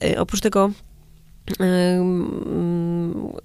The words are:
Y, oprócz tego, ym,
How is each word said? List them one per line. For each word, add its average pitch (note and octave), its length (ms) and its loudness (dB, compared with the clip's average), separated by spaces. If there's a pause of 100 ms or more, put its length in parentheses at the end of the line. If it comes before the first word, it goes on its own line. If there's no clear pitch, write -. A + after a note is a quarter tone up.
Y, - 160 2
oprócz F3 220 -2
tego, G3+ 300 2 (920)
ym, F3 1700 0 (180)